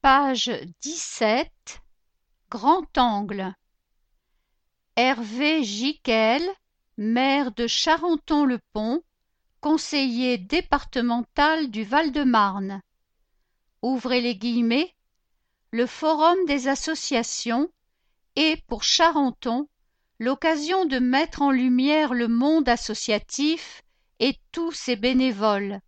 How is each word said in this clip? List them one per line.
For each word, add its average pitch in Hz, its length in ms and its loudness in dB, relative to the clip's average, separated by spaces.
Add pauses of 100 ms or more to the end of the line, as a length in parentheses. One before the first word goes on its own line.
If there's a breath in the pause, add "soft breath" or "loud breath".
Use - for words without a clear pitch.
Page 269 480 4 (300)
dix-sept, - 1000 -4 (680)
grand 302 460 0
angle. 202 580 -2 (1400)
Hervé 254 640 0
Gicquel, 226 800 0 (540)
maire 247 560 0
de 233 140 -4
Charenton-le-Pont, 294 1400 0 (580)
conseiller 262 800 0
départemental 277 1300 0
du 214 140 -4
Val-de-Marne. 214 960 0 (1000)
Ouvrez 247 380 0
les 240 160 -2
guillemets. 240 580 0 (760)
Le 233 160 0
Forum 320 600 2
des 277 220 -2
associations 269 1000 -4 (680)
est, 311 300 0
pour 226 160 -8
Charenton, 285 840 2 (500)
l'occasion 311 680 0
de 262 140 0
mettre 262 440 0
en 277 80 4
lumière 262 600 2
le 240 160 0
monde 269 400 2
associatif 240 1120 -2 (360)
et 262 200 0 (140)
tous 330 200 -4
ses 247 240 -4
bénévoles. 208 920 0